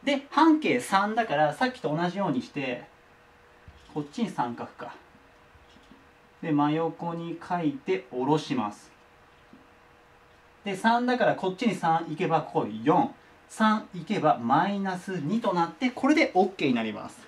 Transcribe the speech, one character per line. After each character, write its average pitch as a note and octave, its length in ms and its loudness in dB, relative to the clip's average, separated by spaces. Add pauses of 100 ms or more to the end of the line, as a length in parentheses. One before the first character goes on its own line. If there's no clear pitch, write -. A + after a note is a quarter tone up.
で、 C#4 260 0
半 D#4 300 6
径 D3+ 180 2
三 G#3 380 0
だ A#3 100 0
か - 80 -4
ら、 D3 200 4
さ - 100 -2
っ B3 80 -2
き - 80 -16
と D3+ 160 -4
同 F3 120 0
じ F3+ 100 -6
よ F#3+ 100 -2
う - 20 -2
に B2+ 120 -2
し - 80 -14
て、 B2+ 340 -8 (1080)
こ D3+ 80 -6
っ D3 60 -10
ち A#3 140 -6
に G3+ 80 -2
三 A#2+ 260 -4
書 A#2 80 -8
く - 100 -16
か。 - 200 -14 (1500)
で、 E3+ 120 -2
真 D3 200 4
横 E3 420 -4
に E3+ 340 -10
書 F3+ 100 -2
い D#3 140 -2
て - 400 -4
下 B2+ 120 -4
ろ D3+ 140 2
し D3 160 -6
ま G#2+ 160 -4
す。 - 220 -20 (1700)
で、 G3 140 -6
三 A#3+ 300 2
だ B3 120 0
か A3+ 60 2
ら D3 100 4
こ F#3 140 -4
っ F#3 80 -4
ち A#3+ 100 0
に F#3+ 80 2
三 E3+ 340 0
行 D3+ 80 -6
け E3+ 120 -2
ば、 D#3 140 2
こ C#3 220 -2
こ G#2+ 40 -8 (160)
四。 - 280 4 (360)
三 G#3+ 460 0
行 E3 100 -10
け F#3+ 160 -2
ば D3 160 4
マ D#3 320 2
イ G3+ 100 -2
ナ F#3+ 200 -4
ス F#3 240 -6
二 F#3 180 0
と G3+ 140 0
な E3+ 140 2
っ - 40 -10
て、 B3+ 180 -2
こ - 180 -2
れ D4+ 60 6
で D#4 200 2
オ F#3 100 6
ッ G3+ 60 -2
ケ - 160 -4
ー - 20 4
に B2 60 2
な A#2 80 0
り A2 100 -4
ま - 160 -10
す。 - 200 -18